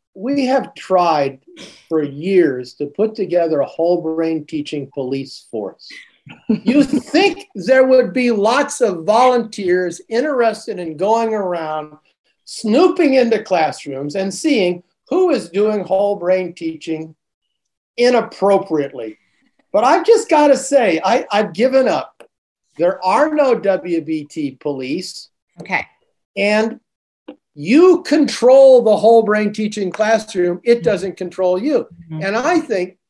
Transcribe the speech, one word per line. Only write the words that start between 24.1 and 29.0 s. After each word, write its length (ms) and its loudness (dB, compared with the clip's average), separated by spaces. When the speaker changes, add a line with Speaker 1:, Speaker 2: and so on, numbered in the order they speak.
Speaker 1:
T 280 -8
police. 760 -8
Speaker 2:
Okay. 260 -6
Speaker 1:
And 440 0
you 480 4
control 800 6
the 140 4
whole 260 6